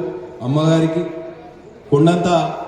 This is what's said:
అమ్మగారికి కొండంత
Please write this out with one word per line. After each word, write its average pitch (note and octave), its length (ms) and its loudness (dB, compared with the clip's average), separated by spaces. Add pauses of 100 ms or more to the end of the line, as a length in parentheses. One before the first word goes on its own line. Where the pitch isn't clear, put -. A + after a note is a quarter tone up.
(420)
అమ్మగారికి D#3+ 600 2 (840)
కొండంత E3+ 380 4 (400)